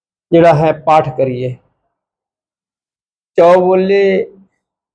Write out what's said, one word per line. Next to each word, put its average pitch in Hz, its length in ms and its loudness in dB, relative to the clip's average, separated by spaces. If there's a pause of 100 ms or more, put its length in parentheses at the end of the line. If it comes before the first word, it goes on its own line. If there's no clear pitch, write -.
(320)
ਜਿਹੜਾ 170 220 4
ਹੈ 156 180 -2
ਪਾਠ 156 460 -2
ਕਰੀਏ। 127 380 -6 (1800)
ਚੌ 175 160 4
ਬੋਲੇ 190 760 -2 (640)